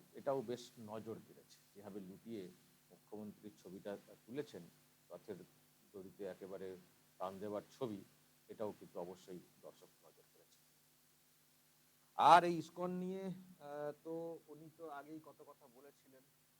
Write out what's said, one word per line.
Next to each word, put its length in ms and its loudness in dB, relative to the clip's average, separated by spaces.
এটাও 300 0
বেশ 360 -6
নজর 480 -8
কেড়েছে, 320 -20
যেভাবে 260 -10
লুটিয়ে 520 -8
মুখ্যমন্ত্রীর 600 -12
ছবিটা 360 -8
তুলেছেন, 420 -8
রথের 260 -8
দড়িতে 320 -10
একেবারে 520 -8
টান 200 -4
দেওয়ার 320 -2
ছবি, 340 -4
এটাও 240 -4
কিন্তু 280 -10
অবশ্যই 380 -8
দর্শক 260 -18
নজর 180 -20
কেড়েছে। 260 -20
আর 280 12
এই 140 4
ইসকন 320 -2
নিয়ে, 340 -2
আহ, 680 -6
তো 340 -6
উনি 280 -16
তো 120 -12
আগেই 360 -10
কত 220 -18
কথা 200 -20
বলেছিলেন, 560 -20